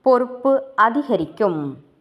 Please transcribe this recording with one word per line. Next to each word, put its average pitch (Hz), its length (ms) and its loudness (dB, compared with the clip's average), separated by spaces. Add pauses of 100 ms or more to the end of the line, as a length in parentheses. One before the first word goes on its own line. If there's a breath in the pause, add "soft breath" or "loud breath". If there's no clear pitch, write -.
பொறுப்பு 262 600 2 (140)
அதிகரிக்கும். 196 1000 -2 (240)